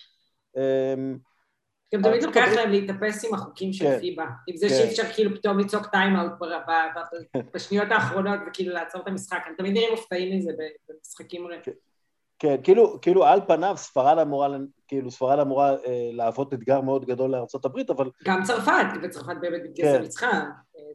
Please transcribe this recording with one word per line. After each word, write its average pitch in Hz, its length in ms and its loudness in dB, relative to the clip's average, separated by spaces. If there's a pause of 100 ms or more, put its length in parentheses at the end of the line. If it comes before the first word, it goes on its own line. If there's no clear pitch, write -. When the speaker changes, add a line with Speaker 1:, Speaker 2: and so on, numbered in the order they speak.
(580)
Speaker 1:
אה, 135 360 0 (1000)
Speaker 2:
גם 208 80 0
תמיד 220 120 4
Speaker 1:
ארצות 277 220 0
Speaker 2:
לוקח 240 60 6
Speaker 1:
הברית 226 160 4
Speaker 2:
להם 220 140 0
להתאפס 202 540 -2
עם 220 80 -4
החוקים 190 400 -8
של 185 120 -2
Speaker 1:
כן. 135 140 2
Speaker 2:
פיבה, 160 260 -6 (220)
עם 175 100 -10
זה - 120 0
Speaker 1:
כן. 135 60 4
Speaker 2:
שאי 226 140 4
אפשר - 140 -2 (100)
כאילו 202 220 0
פתאום 196 240 0
לצעוק 202 260 -2
טיים-אאוט 190 540 2
ב-, 170 60 -8
ב-, 165 540 -2 (360)
ב-, 131 40 -4 (100)
Speaker 1:
<laughs> - 40 -14
Speaker 2:
בשניות 202 380 -2
האחרונות 196 560 0
וכאילו 180 260 -6
לעצור 175 280 -8
את 180 60 -12
המשחק. 190 400 -6
הם 160 100 -14
תמיד 190 160 -2
נראים 226 180 2
מופתעים 190 460 -4
מזה 170 140 -4
ב-, 156 420 -12
במשחקים. - 540 -16 (160)
Speaker 1:
כן. - 80 -10 (720)
כן, 147 200 4
כאילו, 196 380 6
כאילו 180 240 6
על 190 220 8
פניו 175 300 2
ספרד 143 400 2
אמורה 143 300 2
לנ-, 139 200 -6 (200)
כאילו 131 240 -6
ספרד 131 280 2
אמורה, 139 320 4
אה, 123 420 -4
להוות 120 400 -2
אתגר 131 280 2
מאוד 135 240 0
גדול 131 260 -2
לארצות 123 340 -4
הברית, 226 240 -4
אבל 139 200 -2 (140)
Speaker 2:
גם 190 200 0
צרפת, 233 500 2
כי - 60 -10
בצרפת - 420 -10
באמת 170 220 -6
בגלל 160 280 0
זה 135 60 6
Speaker 1:
כן. 120 40 -2
Speaker 2:
ניצחה, 233 300 -4
אה, 151 500 -6 (140)